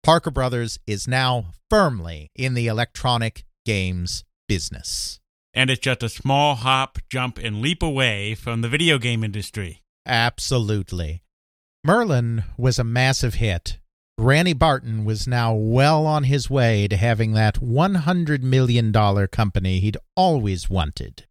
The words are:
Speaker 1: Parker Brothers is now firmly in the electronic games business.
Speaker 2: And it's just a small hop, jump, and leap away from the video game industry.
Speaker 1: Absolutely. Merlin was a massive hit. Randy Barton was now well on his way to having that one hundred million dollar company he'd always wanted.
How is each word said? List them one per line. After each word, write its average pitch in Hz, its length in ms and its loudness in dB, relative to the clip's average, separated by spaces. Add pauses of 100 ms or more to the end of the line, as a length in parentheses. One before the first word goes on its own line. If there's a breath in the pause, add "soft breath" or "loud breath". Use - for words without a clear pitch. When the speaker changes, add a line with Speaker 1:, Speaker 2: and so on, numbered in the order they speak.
Speaker 1:
Parker 160 280 2
Brothers 123 540 -4
is 104 220 -6
now 127 380 -2 (240)
firmly 87 640 0
in 127 200 -2
the 117 120 0
electronic 113 800 -2 (200)
games 92 600 -2 (240)
business. - 720 -6 (320)
Speaker 2:
And 131 160 0
it's 127 100 -2
just 127 240 -4
a 113 60 -4
small 143 460 0
hop, 131 440 -2 (100)
jump, 127 280 -6
and 107 240 -6
leap 165 200 -2
away 113 540 -2
from 113 260 -6
the 117 80 -4
video 151 280 2
game 117 260 -2
industry. 101 580 -8 (240)
Speaker 1:
Absolutely. 107 1160 -2 (640)
Merlin 131 580 2 (140)
was 127 200 2
a 127 60 0
massive 123 520 0
hit. 98 440 -2 (400)
Randy 151 340 4
Barton 123 520 0
was 107 220 -2
now 120 280 0
well 135 500 4
on 151 200 0
his 135 220 0
way 113 400 2
to 101 80 0
having 110 380 2
that 107 260 2
one 147 360 2
hundred 156 480 0
million 120 480 2
dollar 101 340 4
company 92 540 0
he'd 104 180 0 (180)
always 127 540 2
wanted. 78 600 -4